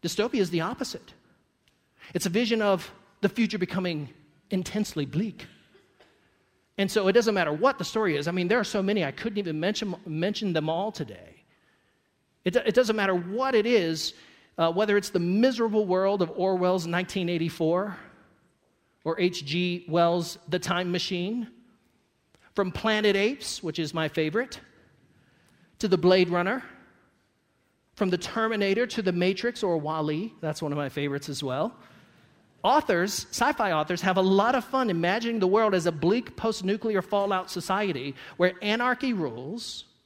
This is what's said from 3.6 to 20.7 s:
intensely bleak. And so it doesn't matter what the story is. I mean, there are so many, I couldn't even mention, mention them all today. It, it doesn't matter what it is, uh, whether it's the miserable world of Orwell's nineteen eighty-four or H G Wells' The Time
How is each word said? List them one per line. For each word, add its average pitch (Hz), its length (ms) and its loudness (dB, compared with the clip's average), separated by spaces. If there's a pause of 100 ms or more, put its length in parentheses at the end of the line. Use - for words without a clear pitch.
intensely 185 560 -4
bleak. 170 400 -4 (1300)
And 196 100 2
so 196 180 2
it 196 60 4
doesn't 220 220 4
matter 160 180 2
what 254 240 2
the 175 80 -6
story 196 320 0
is. 143 100 -2
I 170 40 -2
mean, 180 160 0
there 226 120 4
are 214 40 0
so 202 180 -2
many, 196 240 0
I 135 60 -4
couldn't 214 260 -6
even 165 220 -4
mention, 196 360 -4 (120)
mention 180 460 -2
them 156 160 0
all 185 220 -4
today. 113 440 -12 (1080)
It, 180 100 0
it 208 200 2
doesn't 226 200 4
matter 190 200 2
what 220 400 -2
it 214 100 4
is, 180 480 2 (440)
uh, 165 140 2
whether 202 240 2
it's 202 140 0
the - 100 0
miserable 214 680 2
world 190 360 2
of 165 120 0
Orwell's 180 540 0
nineteen 180 400 -2
eighty-four 175 680 -2 (1080)
or 160 160 -2
H 180 240 0
G 175 460 -2
Wells' 170 480 2 (100)
The 175 120 -2
Time 180 300 -2